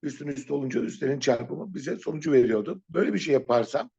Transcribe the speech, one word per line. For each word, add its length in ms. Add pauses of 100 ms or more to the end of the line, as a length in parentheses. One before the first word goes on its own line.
Üstün 240
üstü 260
olunca 280
üstlerin 400
çarpımı 540
bize 240
sonucu 340
veriyordu. 560
Böyle 260
bir 40
şey 160
yaparsam 640